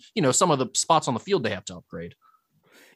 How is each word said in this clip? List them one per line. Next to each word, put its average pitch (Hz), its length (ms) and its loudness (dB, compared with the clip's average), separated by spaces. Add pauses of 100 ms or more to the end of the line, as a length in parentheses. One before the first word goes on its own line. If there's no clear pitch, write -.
(140)
you 208 80 0
know, 131 100 4
some 185 180 2
of 143 80 4
the 127 160 0
spots - 340 0
on 139 40 -2
the 110 80 -4
field 190 220 -2
they 107 80 -2
have 92 160 -8
to 90 100 -14
upgrade. 85 380 -14 (800)